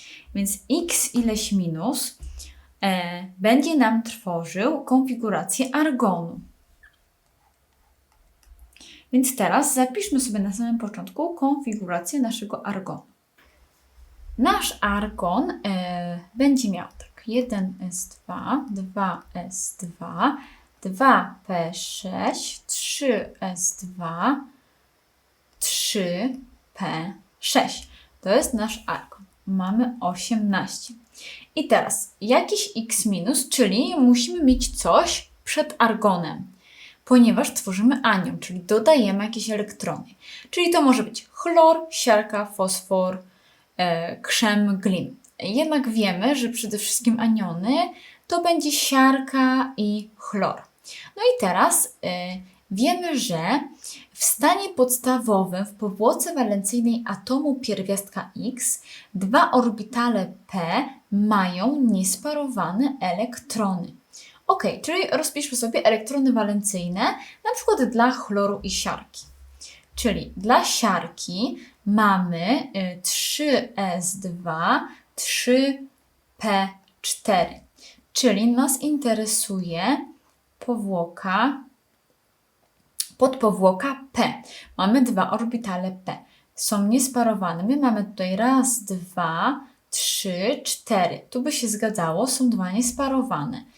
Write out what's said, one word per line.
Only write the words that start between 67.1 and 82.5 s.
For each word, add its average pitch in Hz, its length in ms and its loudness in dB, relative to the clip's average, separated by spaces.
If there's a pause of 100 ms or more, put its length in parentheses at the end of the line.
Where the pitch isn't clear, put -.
na 440 100 0
przykład 415 340 2
dla 233 220 4
chloru 202 520 -2
i 196 80 -6
siarki. - 540 -6 (680)
Czyli - 420 -4
dla 247 280 4
siarki 190 920 -2 (280)
mamy, 196 920 2
y, 180 260 -6
trzy - 760 0
S 180 440 -4
dwa, 175 680 -2 (280)
trzy 269 640 0 (580)
P 196 300 2 (340)
cztery. - 580 0 (540)
Czyli 220 380 4
nas 262 300 2
interesuje 214 1200 -2 (540)
powłoka, 196 1040 -2 (1500)